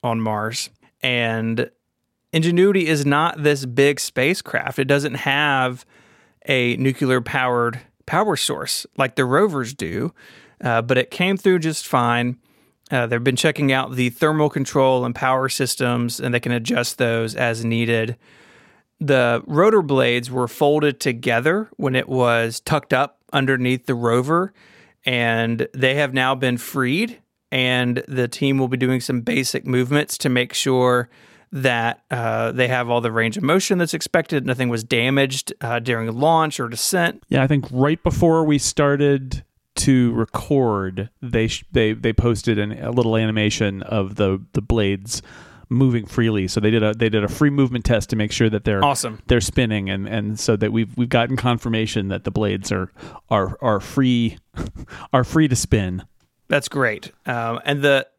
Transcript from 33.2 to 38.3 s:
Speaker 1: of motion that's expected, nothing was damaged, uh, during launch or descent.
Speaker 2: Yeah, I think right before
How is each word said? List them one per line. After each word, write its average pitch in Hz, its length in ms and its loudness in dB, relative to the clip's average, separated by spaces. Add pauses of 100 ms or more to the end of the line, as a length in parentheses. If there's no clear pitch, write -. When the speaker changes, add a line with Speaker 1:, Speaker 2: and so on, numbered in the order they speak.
Speaker 1:
of 196 60 -4
motion 185 340 2
that's 165 160 0
expected, 151 520 -2
nothing 127 240 -2
was 117 140 -2
damaged, 135 760 0
uh, 120 180 -4
during 117 320 -2
launch 156 480 2
or 123 80 -4
descent. 170 600 -2
Speaker 2:
Yeah, 135 140 2
I 135 40 2
think 139 240 2
right 139 320 0
before 165 400 4